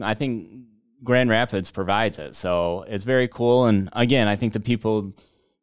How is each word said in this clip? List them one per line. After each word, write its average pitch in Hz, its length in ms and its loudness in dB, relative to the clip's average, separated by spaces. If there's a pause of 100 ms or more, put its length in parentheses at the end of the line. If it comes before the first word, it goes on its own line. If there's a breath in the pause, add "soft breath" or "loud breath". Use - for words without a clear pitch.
I 110 140 -2
think 113 340 -6 (540)
Grand 123 260 2
Rapids 110 420 0
provides 98 480 -2
it. 73 180 -14
So 87 520 -2
it's 101 160 -8
very 127 240 2
cool. 120 380 2
And 98 260 2
again, 120 360 2
I 104 80 0
think 107 160 -2
the 113 80 -4
people 107 520 -2 (500 soft breath)